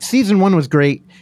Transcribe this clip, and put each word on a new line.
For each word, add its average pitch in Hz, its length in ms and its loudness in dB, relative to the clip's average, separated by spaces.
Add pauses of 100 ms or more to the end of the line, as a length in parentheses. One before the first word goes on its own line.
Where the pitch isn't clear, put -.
season 208 400 0
one 190 160 2
was 143 100 0
great. 143 360 -2 (200)